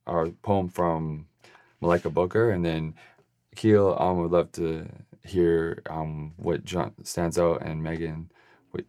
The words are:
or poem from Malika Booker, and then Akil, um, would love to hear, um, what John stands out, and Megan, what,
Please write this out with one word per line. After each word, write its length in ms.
or 220
poem 280
from 580
Malika 280
Booker, 400
and 160
then 300
Akil, 460
um, 220
would 100
love 220
to 340
hear, 680
um, 480
what 260
John 300
stands 340
out, 240
and 220
Megan, 480
what, 180